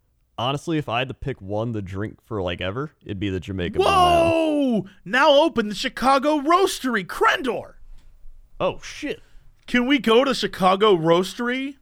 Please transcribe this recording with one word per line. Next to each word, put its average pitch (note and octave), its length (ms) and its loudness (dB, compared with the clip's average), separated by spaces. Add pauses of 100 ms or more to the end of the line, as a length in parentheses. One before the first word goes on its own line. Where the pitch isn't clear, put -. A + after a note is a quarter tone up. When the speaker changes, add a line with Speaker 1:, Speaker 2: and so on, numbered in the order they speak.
(380)
Speaker 1:
Honestly, C#3+ 420 -4
if C#3+ 100 -6
I A2+ 100 -4
had C3 100 -4
to - 40 -10
pick - 280 -10
one G#2 320 -6
to G#2+ 80 -6
drink F#2+ 440 -8
for, G#2+ 160 -6
like, F2+ 180 -4
ever, G#2+ 320 -6 (120)
it'd G#2 160 -10
be G2+ 100 -4
the F#2+ 100 -4
Jamaica F#2+ 380 -6
Blue F#4+ 80 2
Mountain. F4 460 4
Speaker 2:
Whoa! D4 540 0 (200)
Now C4 240 2 (120)
open A#3 280 0
the G#3 60 -8
Chicago C4+ 640 0
Roastery, C4+ 680 0
Crendor. A#3 680 -2 (880)
Speaker 1:
Oh, - 220 -4
shit. - 400 -10 (460)
Speaker 2:
Can B3 180 2
we C#4 140 2
go A3+ 240 6
to C4+ 100 0
Chicago G3 640 2
Roastery? A#3+ 840 0